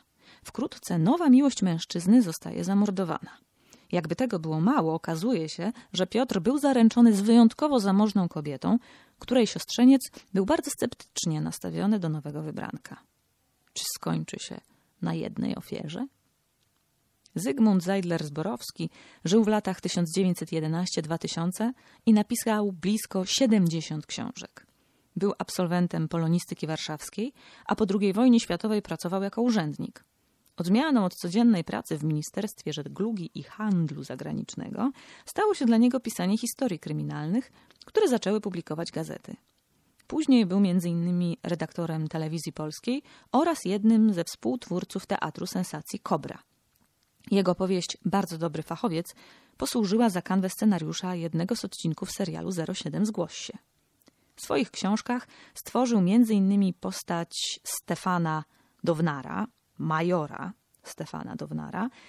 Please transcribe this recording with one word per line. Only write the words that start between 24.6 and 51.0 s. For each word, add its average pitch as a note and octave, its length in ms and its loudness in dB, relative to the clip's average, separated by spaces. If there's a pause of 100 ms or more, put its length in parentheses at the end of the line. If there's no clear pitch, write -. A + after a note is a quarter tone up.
Był F#3 220 0
absolwentem F3 720 0
polonistyki E3 600 -2
warszawskiej, D#3 640 -8 (320)
a G#3 100 0
po A3 100 2
drugiej F#3+ 280 2
wojnie A#3 260 6
światowej G#3 420 -2
pracował F3+ 420 -4
jako G3 180 -4
urzędnik. G3+ 600 -2 (540)
Odmianą A3 480 2
od F3+ 100 -4
codziennej G3 480 4
pracy - 340 -6
w D3 60 -4
Ministerstwie D#3 720 -4
Żeglugi E3+ 640 -6
i C#3 80 -10
Handlu E3+ 600 -2
Zagranicznego D3+ 880 -6 (340)
stało G#4 280 0
się C#4+ 120 -2
dla A3+ 120 6
niego B3 220 4
pisanie G3+ 380 -2
historii F3 420 -4
kryminalnych, D3+ 720 -4 (340)
które G#4+ 220 2
zaczęły G#3+ 340 0
publikować E3+ 500 -6
gazety. - 440 -10 (720)
Później C4 380 4
był F#3 140 2
między F3+ 300 2
innymi E3+ 540 0
redaktorem D#3+ 640 -4
Telewizji D#3+ 460 -6
Polskiej D#3 500 -6 (280)
oraz D#4+ 340 2
jednym G#3+ 480 4
ze E3+ 100 -2
współtwórców - 800 -6
Teatru - 400 -6
Sensacji - 540 -6
Kobra. D#3 400 -4 (920)
Jego F3+ 240 4
powieść F#3 500 -2
Bardzo F#3 320 -2
dobry D#3 260 -4
fachowiec E3+ 520 -6 (420)
posłużyła A3+ 520 2
za F3 120 0
kanwę F#3 280 0
scenariusza F3+ 640 0